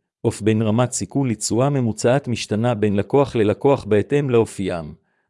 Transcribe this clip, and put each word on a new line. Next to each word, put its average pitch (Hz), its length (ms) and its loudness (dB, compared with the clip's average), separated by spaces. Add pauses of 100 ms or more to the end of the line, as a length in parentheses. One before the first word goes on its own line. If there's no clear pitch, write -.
(260)
אוף 110 160 -2
בין 107 200 2
רמת 113 300 0
סיכון 135 380 -4
לתשואה 117 400 0
ממוצעת 127 580 0
משתנה 117 480 -2
בין 104 200 0
לקוח 131 400 0
ללקוח 113 500 2
בהתאם 117 440 0
לאופיים, 90 680 -2 (340)